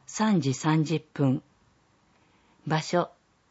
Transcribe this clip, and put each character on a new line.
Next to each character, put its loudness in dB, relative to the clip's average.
三 0
時 0
三 0
十 -2
分。 0
場 0
所、 -2